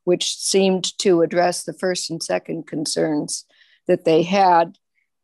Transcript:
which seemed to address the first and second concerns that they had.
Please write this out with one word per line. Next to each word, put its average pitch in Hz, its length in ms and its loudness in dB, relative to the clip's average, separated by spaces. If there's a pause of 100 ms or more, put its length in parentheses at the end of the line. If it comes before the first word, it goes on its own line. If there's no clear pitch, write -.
which - 320 -2
seemed 190 600 0
to 175 240 4
address 170 420 0
the 165 80 -10
first 180 380 -4
and 160 120 -8
second 170 460 -6
concerns - 800 -4 (420)
that 180 160 0
they 160 180 4
had. 175 560 2 (460)